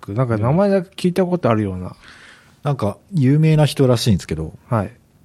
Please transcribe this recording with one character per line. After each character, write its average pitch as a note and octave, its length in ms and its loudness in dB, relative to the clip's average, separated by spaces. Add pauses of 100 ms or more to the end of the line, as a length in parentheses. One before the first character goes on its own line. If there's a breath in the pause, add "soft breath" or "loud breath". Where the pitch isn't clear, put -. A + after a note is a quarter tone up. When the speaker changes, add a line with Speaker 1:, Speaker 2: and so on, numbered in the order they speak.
Speaker 1:
ク。 G2+ 140 -12
な B2+ 100 -2
ん A#2+ 40 -2
か A#2 100 -2
名 A#2 140 0
前 G3 180 2
だ G3 120 2
け - 260 -4
聞 - 20 0
い - 40 0
た F#3 120 0
こ F3+ 120 -2
と B2 120 0
あ A2+ 40 2
る G#2+ 80 0
よ F#2+ 120 -4
う F#2 40 -8
な。 F2+ 80 -10
Speaker 2:
う - 40 -14
ん。 - 20 -16 (720 loud breath)
な C#3+ 120 -2
ん - 20 -4
か G2+ 200 -4 (160)
有 C#3+ 260 2
名 D#3 180 4
な D3+ 100 4
人 C#3 200 2
ら B2 100 4
し - 120 -4
い - 20 4
ん G2+ 40 4
で E2 60 0
す - 60 -14
け D#2+ 100 -6
ど、 D#2 200 -10 (120)
Speaker 1:
は A2 160 0
い。 - 80 -12 (320)